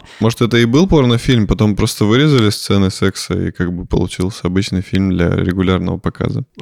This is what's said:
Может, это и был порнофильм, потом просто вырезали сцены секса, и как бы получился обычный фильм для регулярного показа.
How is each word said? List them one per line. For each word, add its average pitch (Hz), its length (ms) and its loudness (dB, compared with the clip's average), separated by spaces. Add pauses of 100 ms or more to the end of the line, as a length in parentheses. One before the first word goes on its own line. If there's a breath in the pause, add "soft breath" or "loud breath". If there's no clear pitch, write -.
(200 loud breath)
Может, 110 220 0
это 117 160 2
и 117 80 4
был 143 220 4
порнофильм, 123 600 2
потом 104 280 0
просто 110 300 0
вырезали 123 440 4
сцены 98 400 0
секса, - 440 -4
и 90 180 -4
как 87 200 -4
бы 87 140 -8
получился - 640 -4
обычный 92 340 -2
фильм 95 300 0
для 87 180 0
регулярного 90 680 0
показа. - 460 -6 (180)